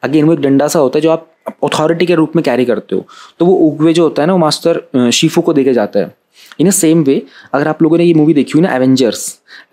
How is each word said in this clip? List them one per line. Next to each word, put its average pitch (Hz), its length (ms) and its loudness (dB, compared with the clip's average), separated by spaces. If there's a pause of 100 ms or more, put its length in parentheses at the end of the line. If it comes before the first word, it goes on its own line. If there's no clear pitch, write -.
again 147 200 0
वो 160 80 2
एक 160 60 0
डंडा 139 300 0
सा 170 100 -2
होता 143 200 0
है 151 40 -2
जो 160 80 2
आप 160 220 -4 (320)
authority 165 420 -2
के 170 80 0
रूप 160 220 0
में 160 60 0
carry 127 220 0
करते 104 320 -4
हो। - 100 -8 (320)
तो 170 80 0
वो 190 60 4
उगवे 156 400 2
जो 170 100 0
होता 143 200 0
है 151 40 0
ना, 185 60 0
वो 185 60 0
मास्टर, 160 440 -2 (120)
अ, 123 160 2
शिफू 160 300 0
को 170 120 0
देके 135 200 0
जाता 104 280 -2
है। - 140 -6 (460)
In 165 80 2
a 196 60 0
same 160 300 2
way, 135 160 0 (320)
अगर 143 160 -2
आप 156 140 -4
लोगों 165 160 2
ने 175 60 0
ये 170 100 2
movie 151 200 2
देखी 135 200 -2
हुई 151 80 2
ना 170 140 0
Avengers, 131 640 -2 (340)